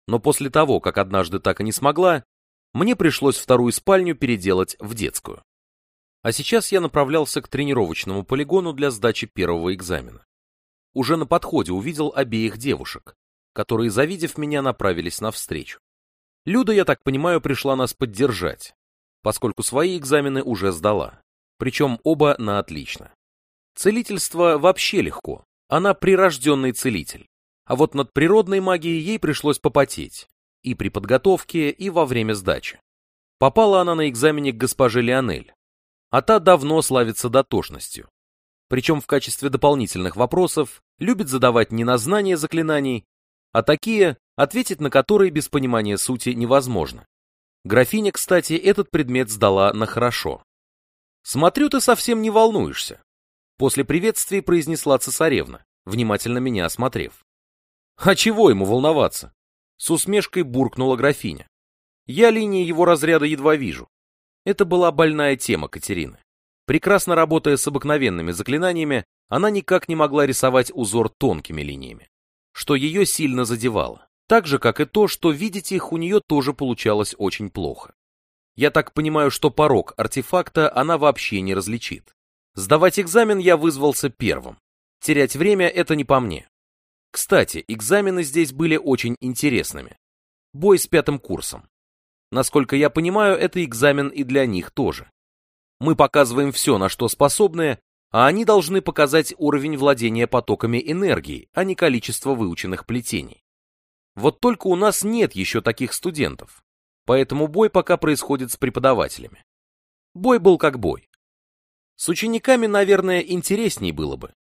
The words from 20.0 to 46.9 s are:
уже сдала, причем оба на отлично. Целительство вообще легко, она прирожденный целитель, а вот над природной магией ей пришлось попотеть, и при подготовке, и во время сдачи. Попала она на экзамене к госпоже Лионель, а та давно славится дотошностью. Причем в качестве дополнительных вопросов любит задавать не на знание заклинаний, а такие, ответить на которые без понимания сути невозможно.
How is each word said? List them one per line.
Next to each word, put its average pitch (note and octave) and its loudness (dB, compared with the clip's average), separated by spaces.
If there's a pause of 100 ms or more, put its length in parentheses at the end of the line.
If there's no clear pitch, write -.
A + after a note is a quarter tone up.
уже G2 -2
сдала, E2+ -2 (380)
причем C3 -2
оба D3 2
на G2+ -2
отлично. - -12 (640)
Целительство F3 0
вообще - 2
легко, - -8 (240)
она F#3 2
прирожденный C#3+ 2
целитель, - -6 (380)
а C3 -2
вот D3 2
над C#3 -4
природной F#3+ 2
магией E3+ -2
ей G3+ -4
пришлось D3 -2
попотеть, - -2 (340)
и B2+ -6
при G2 -6
подготовке, D3 0
и F#3+ -8
во E3 2
время A2+ -2
сдачи. F#2 -6 (600)
Попала F#3+ 4
она F3 0
на D#3 0
экзамене C#3+ 0
к A2+ -10
госпоже B2 0
Лионель, A#2+ -2 (580)
а C3 2
та A3 4
давно D#3 4
славится A#2+ 0
дотошностью. A2 -2 (640)
Причем C3+ 0
в - -16
качестве C#3 -2
дополнительных A2+ 0
вопросов D#3 -2 (160)
любит F#3 -2
задавать A#2+ 2
не A2+ -2
на B2 2
знание F#3 0
заклинаний, D3+ -2 (460)
а A2+ 2
такие, F3 2 (160)
ответить F#3+ -2
на C#3+ -2
которые F#3+ 4
без D3 -4
понимания A#2 0
сути B2 -4
невозможно. A#2+ 0 (580)